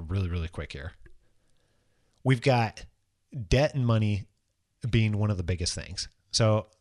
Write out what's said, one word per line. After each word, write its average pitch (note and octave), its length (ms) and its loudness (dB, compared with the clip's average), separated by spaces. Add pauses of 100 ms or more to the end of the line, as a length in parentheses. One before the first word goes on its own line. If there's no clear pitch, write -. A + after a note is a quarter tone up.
really, F#2+ 200 -2
really E2+ 200 -4
quick - 240 -12
here. - 200 -12 (1300)
We've B2+ 200 2
got A#2+ 420 0 (640)
debt C#3 260 2
and C3 120 0
money G#2+ 400 0 (640)
being A2 300 2
one G#2 120 2
of F#2+ 80 -2
the F2+ 40 -2
biggest E2+ 320 -2
things. - 340 -10 (220)
So A2 360 2 (140)